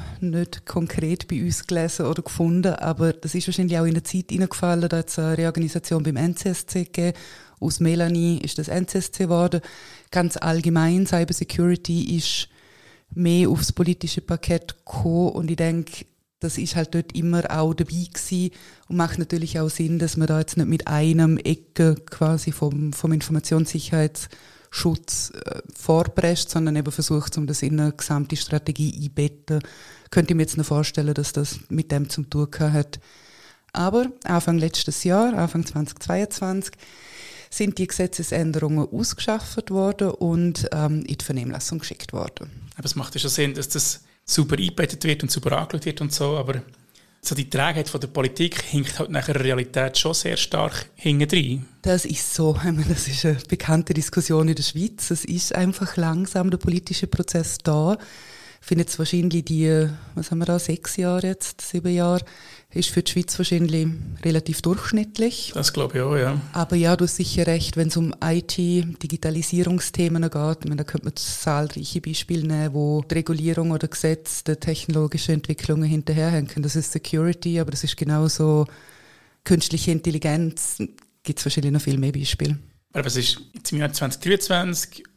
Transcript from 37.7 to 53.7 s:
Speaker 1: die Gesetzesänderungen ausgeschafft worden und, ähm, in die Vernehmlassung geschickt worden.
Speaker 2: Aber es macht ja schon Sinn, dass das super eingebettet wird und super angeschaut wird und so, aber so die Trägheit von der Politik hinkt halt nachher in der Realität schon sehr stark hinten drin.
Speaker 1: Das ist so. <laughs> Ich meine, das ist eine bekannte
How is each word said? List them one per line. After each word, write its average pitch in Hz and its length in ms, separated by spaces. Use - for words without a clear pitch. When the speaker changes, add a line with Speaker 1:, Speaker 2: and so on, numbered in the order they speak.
Speaker 1:
die 185 100
Gesetzesänderungen 160 1040
ausgeschafft - 800
worden 196 420
und, 170 600
ähm, 151 300
in - 160
die - 60
Vernehmlassung 135 560
geschickt - 340
worden. - 340
Speaker 2:
Aber 147 100
es - 80
macht - 200
ja 147 60
schon 143 80
Sinn, 143 240
dass 143 160
das - 320
super 147 320
eingebettet 170 480
wird 151 180
und 139 80
super 143 280
angeschaut 160 260
wird 151 160
und 147 100
so, 147 280
aber 127 240
so - 140
die 135 160
Trägheit 151 400
von 139 100
der 131 80
Politik 135 540
hinkt - 360
halt - 120
nachher 143 260
in 139 60
der - 20
Realität 131 540
schon 160 160
sehr - 240
stark - 560
hinten 147 340
drin. 135 380
Speaker 1:
Das 180 240
ist - 280
so. 156 200
<laughs> - 20
Ich 156 80
meine, 156 220
das 165 200
ist 135 200
eine 151 100
bekannte 160 460